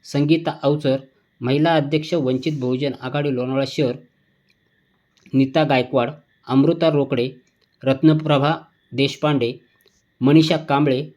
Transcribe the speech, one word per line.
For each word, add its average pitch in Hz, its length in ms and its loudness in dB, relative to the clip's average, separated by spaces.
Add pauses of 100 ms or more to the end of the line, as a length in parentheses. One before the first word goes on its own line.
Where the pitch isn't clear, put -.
संगीता 156 600 0
अवचर, 139 340 0 (440)
महिला 147 340 2
अध्यक्ष 151 380 -2
वंचित 131 420 -2
बहुजन 127 360 -4 (100)
आघाडी 139 340 -4
लोणावळा 131 320 -2
शहर, 123 280 -2 (1400)
नीता 135 300 2
गायकवाड, 131 480 0 (360)
अमृता 160 420 2
रोकडे, 135 400 -2 (540)
रत्नप्रभा 147 720 2 (380)
देशपांडे, 135 640 -2 (680)
मनीषा 156 360 4
कांबळे 147 600 0